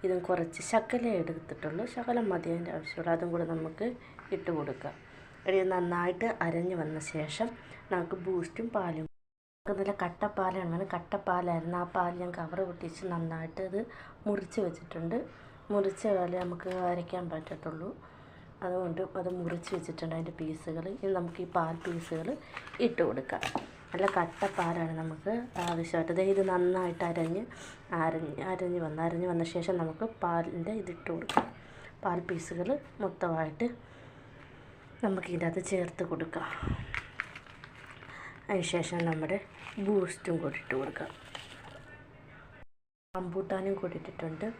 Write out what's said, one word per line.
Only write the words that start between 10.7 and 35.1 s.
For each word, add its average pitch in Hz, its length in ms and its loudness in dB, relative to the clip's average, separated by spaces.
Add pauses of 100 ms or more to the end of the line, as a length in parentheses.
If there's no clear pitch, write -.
വേണം. 190 220 0
കട്ടപ്പാലായിരുന്നു, 175 880 0
ആ - 20 0 (120)
പാൽ 175 140 4 (120)
ഞാൻ 175 160 -4
കവർ 170 220 -2 (100)
പൊട്ടിച്ച് 170 320 -8 (100)
നന്നായിട്ട് 165 560 -2
അത് 196 100 0 (480)
മുറിച്ച് 196 400 0
വെച്ചിട്ടുണ്ട്. 165 520 -2 (520)
മുറിച്ച 196 300 4 (140)
പാലേ 180 260 4
നമുക്ക് 175 300 -2 (180)
അരയ്ക്കാൻ 175 400 0
പറ്റത്തുള്ളൂ, 160 580 -6 (760)
അതുകൊണ്ട് 180 340 0 (200)
അത് 175 80 0 (100)
മുറിച്ച് 170 380 -2
വെച്ചിട്ടുണ്ട് 165 400 -2
അതിൻ്റെ 165 240 -2
പീസുകൾ. 160 460 -2 (140)
ഇനി 196 160 2
നമുക്ക് 175 280 0
ഈ 175 120 -4
പാൽ 165 180 6 (120)
പീസുകൾ 170 420 -2 (580)
ഇട്ട് - 220 4
കൊടുക്കാം. 131 340 0 (500)
നല്ല 180 140 4 (120)
കട്ടപ്പാലാണ് 170 840 2
നമുക്ക് 160 340 -2 (300)
ആവശ്യമായിട്ട്. 170 560 2
ദേ 190 40 6 (100)
ഇത് 196 80 8 (100)
നന്നായിട്ട് 180 580 4
അരഞ്ഞ്, 170 320 2 (640)
അരഞ്ഞ്, 160 300 2 (180)
അരഞ്ഞ് 180 340 2
വന്ന്, 156 220 0
അരഞ്ഞ് 170 240 2
വന്ന 170 220 4
ശേഷം 180 280 2
നമുക്ക് 160 260 0 (160)
പാലിൻ്റെ 170 580 2
ഇതിട്ട് 175 340 -6
കൊടുക്കാം. - 340 4 (560)
പാൽ 175 240 4
പീസുകൾ 180 420 0 (320)
മൊത്തമായിട്ട് 165 640 2 (1400)
നമുക്ക് 190 280 0